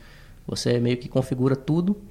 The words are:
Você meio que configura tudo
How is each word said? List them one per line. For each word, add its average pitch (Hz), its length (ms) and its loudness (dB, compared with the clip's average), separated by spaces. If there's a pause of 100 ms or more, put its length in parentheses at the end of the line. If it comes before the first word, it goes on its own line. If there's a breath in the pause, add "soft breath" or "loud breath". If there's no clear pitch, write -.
(480 soft breath)
Você 120 320 0
meio 120 180 2
que 123 100 -10
configura 131 480 2
tudo 175 400 0 (160)